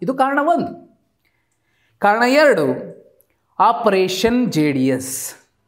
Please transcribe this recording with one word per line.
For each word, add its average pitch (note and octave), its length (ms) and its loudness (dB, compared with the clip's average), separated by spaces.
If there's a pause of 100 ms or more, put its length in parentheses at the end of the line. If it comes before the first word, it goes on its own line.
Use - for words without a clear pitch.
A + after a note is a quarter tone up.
ಇದು F3 120 -4
ಕಾರಣ C4+ 300 0
ಒಂದು. - 560 -4 (1000)
ಕಾರಣ G#3+ 240 2
ಎರಡು, B3 720 2 (640)
ಆಪರೇಷನ್ A3 920 0
ಜೆ D3+ 200 0
ಡಿ C3 160 0
ಎಸ್. - 480 -6 (320)